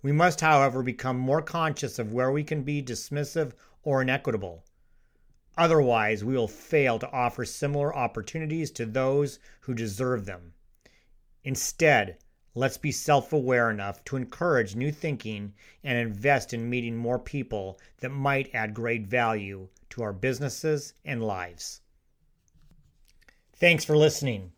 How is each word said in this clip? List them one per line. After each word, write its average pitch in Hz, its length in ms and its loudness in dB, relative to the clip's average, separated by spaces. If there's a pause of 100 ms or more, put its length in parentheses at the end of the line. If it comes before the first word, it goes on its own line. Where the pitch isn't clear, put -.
We 139 80 0
must, 156 300 4
however, 139 420 6
become 127 340 -2
more 135 240 2
conscious 156 560 -4
of 110 160 -4
where 127 180 2
we 147 120 0
can 151 180 -4
be 147 220 -4
dismissive 143 680 -4 (300)
or 135 180 2
inequitable. 113 640 -2 (960)
Otherwise, 120 680 4
we 131 140 0
will 117 100 2
fail 131 520 0
to - 120 -8
offer 123 320 -2
similar 143 520 -4
opportunities 151 760 -4
to 120 140 -6
those 135 540 0 (220)
who 131 120 -6
deserve 113 520 -2
them. 87 280 -12 (920)
Instead, 131 760 2 (340)
let's 131 240 0
be 151 140 -2
self-aware 127 800 2
enough 101 340 -6
to 135 120 -6
encourage 123 580 0
new 131 160 -2
thinking 107 600 -6 (300)
and 131 140 0
invest 117 560 0
in 117 160 -4
meeting 120 260 -4
more 117 220 -2
people 107 600 -6 (220)
that 127 80 -8
might 139 440 -2
add 110 220 -4
great 113 320 -2
value 101 600 -2 (220)
to 120 140 -8
our 104 100 -4
businesses 135 800 -4 (100)
and 127 200 -6
lives. 90 580 -8 (1700)
Thanks 170 280 6
for 151 140 4
listening. 131 600 4